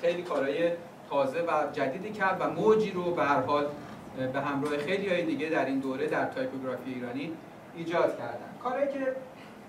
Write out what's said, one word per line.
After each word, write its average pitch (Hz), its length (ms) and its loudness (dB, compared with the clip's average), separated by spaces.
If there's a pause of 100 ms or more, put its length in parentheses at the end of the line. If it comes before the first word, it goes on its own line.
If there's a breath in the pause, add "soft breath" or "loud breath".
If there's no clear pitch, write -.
خیلی 175 220 2
کارهای - 480 2 (400)
تازه 147 300 2
و 156 320 2
جدیدی 185 400 -2
کرد 190 280 2
و 156 100 2
موجی 214 400 6
رو 175 240 0
به 151 80 2
هر 139 180 4
حال، 147 240 2
اه، - 600 -6
به 139 140 -2
همراه 143 360 0
خیلی‌های 180 460 0
دیگه 156 260 0
در 151 160 4
این 135 140 2
دوره 135 280 0
در 135 200 2
تایپوگرافی 131 680 -4
ایرانی 131 380 -4 (440)
ایجاد 170 420 2
کردن. - 440 -10
کارهایی 269 300 0
که 262 240 -2 (520)